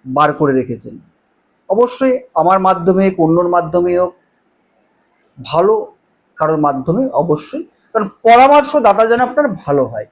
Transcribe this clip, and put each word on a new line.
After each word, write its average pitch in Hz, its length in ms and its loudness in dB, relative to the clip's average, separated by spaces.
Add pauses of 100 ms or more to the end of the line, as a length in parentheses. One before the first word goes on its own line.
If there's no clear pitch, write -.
বার 139 340 0
করে 147 220 0
রেখেছেন। 120 340 -10 (720)
অবশ্যই 247 460 0 (260)
আমার 180 260 2
মাধ্যমে 185 380 0
হোক, 190 200 -2
অন্যর 170 320 2
মাধ্যমে 175 340 -2 (100)
হোক, 180 120 -4 (1300)
ভালো 165 360 0 (640)
কারোর 156 280 -2
মাধ্যমে 143 360 -2 (200)
অবশ্যই, 170 420 -6 (280)
কারণ 214 140 -2 (200)
পরামর্শদাতা 247 840 4
যেন 240 180 0
আপনার 294 180 -2 (160)
ভালো 143 300 0
হয় 107 200 -10